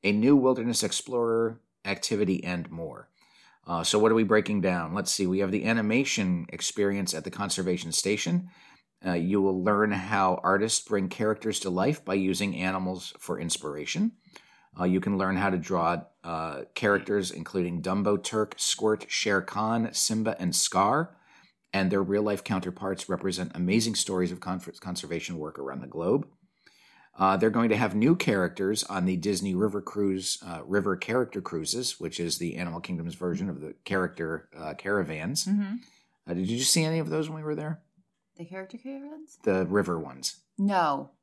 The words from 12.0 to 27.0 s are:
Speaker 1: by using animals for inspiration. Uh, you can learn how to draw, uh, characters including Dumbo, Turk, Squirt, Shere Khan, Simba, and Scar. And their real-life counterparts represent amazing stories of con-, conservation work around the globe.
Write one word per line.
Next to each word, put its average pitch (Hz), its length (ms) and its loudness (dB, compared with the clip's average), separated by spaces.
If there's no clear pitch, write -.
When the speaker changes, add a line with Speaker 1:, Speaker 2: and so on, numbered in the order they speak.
Speaker 1:
by 92 80 -2
using 95 420 0
animals 92 600 -4
for - 220 -6
inspiration. 80 720 -2
Uh, 90 40 2
you 92 160 4
can 98 180 0
learn 95 200 0
how 98 120 2
to 92 80 2
draw, 85 460 0
uh, - 380 -6
characters 101 560 2
including 87 500 -4
Dumbo, 98 420 2
Turk, 107 340 -2
Squirt, - 520 0
Shere 98 320 0
Khan, 110 500 -2
Simba, 110 480 0
and 87 160 -2
Scar. 117 640 2
And 95 160 2
their 98 140 2
real-life 101 400 0
counterparts 92 680 -4
represent 90 460 -4
amazing 104 400 2
stories 90 360 0
of 90 80 -10
con-, 92 220 -6
conservation 82 600 -6
work 73 180 -8
around 67 240 -8
the 65 60 -12
globe. 95 400 0